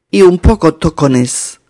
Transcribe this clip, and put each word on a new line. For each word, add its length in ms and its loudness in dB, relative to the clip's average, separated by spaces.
"y 120 0
un 180 4
poco 360 0
tocones". 840 -4